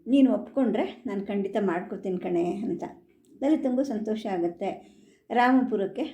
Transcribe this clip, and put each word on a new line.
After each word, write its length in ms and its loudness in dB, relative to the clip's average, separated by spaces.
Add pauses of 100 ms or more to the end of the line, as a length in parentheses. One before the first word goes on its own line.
ನೀನು 260 6
ಒಪ್ಕೊಂಡ್ರೆ 720 -2
ನಾನು 200 -6
ಖಂಡಿತ 340 -4
ಮಾಡ್ಕೋತೀನಿ 580 -2
ಕಣೆ" 360 -2
ಅಂತ. 300 -4 (600)
ಲಲಿತಂಗೂ 400 2
ಸಂತೋಷ 420 -4
ಆಗುತ್ತೆ. 720 -4 (320)
ರಾಮಪುರಕ್ಕೆ 760 2 (100)